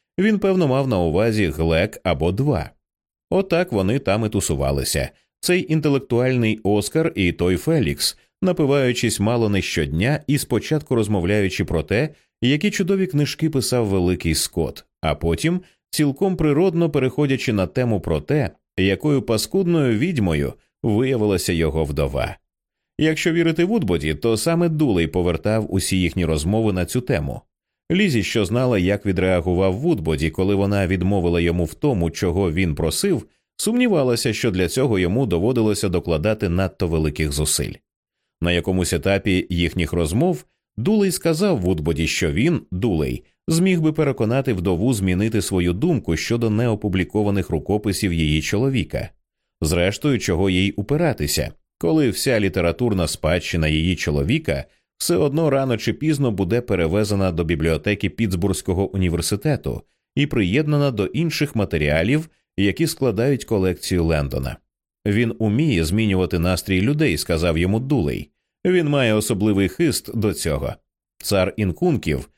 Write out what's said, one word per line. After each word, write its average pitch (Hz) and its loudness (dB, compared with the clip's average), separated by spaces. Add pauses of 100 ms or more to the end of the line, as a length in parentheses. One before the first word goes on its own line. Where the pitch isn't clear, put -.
(180)
він, 208 2
певно, 185 2
мав 135 0
на 110 0
увазі 98 2
глек 82 0
або 85 0
два. 117 -2 (600)
Отак 180 0
вони 104 0
там 110 0
і - -2
тусувалися. 69 -2 (300)
Цей 180 0
інтелектуальний 131 0
Оскар 104 0
і 90 2
той 90 0
Фелікс, 104 -2 (240)
напиваючись 139 0
мало 113 2
не 98 0
щодня 87 -2
і 143 0
спочатку 139 -2
розмовляючи 101 0
про 80 -2
те, 117 -2 (340)
які 147 2
чудові 190 0
книжки 147 -2
писав 123 0
великий 90 0
Скотт, - -4 (160)
а 78 0
потім, 113 -2 (300)
цілком 151 0
природно 165 2
переходячи 135 0
на 98 2
тему 117 0
про 80 -2
те, 135 -2 (260)
якою 139 2
паскудною 139 0
відьмою 95 0 (300)
виявилася 107 0
його 80 0
вдова. 69 -2 (640)
Якщо 160 0
вірити 165 2
Вудбоді, 92 0
то 113 0
саме 165 0
Дулей 135 2
повертав 90 -2
усі 95 0
їхні 87 0
розмови 92 0
на 90 -2
цю 127 -4
тему. 78 -4 (500)
Лізі, 170 2
що 107 0
знала, 120 0
як 95 0
відреагував 92 2
Вудбоді, 80 0
коли 95 0
вона 98 2
відмовила 87 0
йому 85 2
в 80 -8
тому, 98 0
чого 90 0
він 85 0
просив, 92 -2 (300)
сумнівалася, 165 2
що 113 0
для 92 0
цього 127 0
йому 95 0
доводилося 107 0
докладати 90 -2
надто 90 -2
великих 78 0
зусиль. 73 -2 (680)
На 87 0
якомусь 87 0
етапі 95 0
їхніх 85 -2
розмов 104 0 (320)
Дулей 202 2
сказав 165 0
Вудбоді, 82 0
що 78 -2
він, 135 0 (100)
Дулей, 85 -2 (240)
зміг 175 2
би 156 2
переконати 131 0
вдову 92 0
змінити 98 0
свою 90 0
думку 107 0
щодо 117 0
неопублікованих 104 0
рукописів 95 -2
її 80 2
чоловіка. 104 -2 (500)
Зрештою, 92 0
чого 95 0
їй 95 2
упиратися, 113 -2 (260)
коли 160 2
вся 117 0
літературна 92 0
спадщина 82 0
її 78 2
чоловіка 76 -2 (340)
все - 0
одно 156 2
рано 135 0
чи 110 -4
пізно 143 0
буде 98 0
перевезена 98 0
до 85 -2
бібліотеки 82 0
Пітсбурзького 95 -2
університету 92 -2 (320)
і 143 0
приєднана 143 2
до 101 -2
інших 151 -4
матеріалів, 90 0 (280)
які 98 0
складають 123 0
колекцію 92 0
Лендона. 69 -2 (500)
«Він 110 0
уміє 110 2
змінювати 95 0
настрій 90 0
людей», — 135 0
сказав 82 0
йому 95 0
Дулей. 107 -2 (360)
«Він 180 2
має 131 2
особливий 101 2
хист - -2
до 104 0
цього». 67 -4 (480)
Цар 95 0
інкунків, 95 0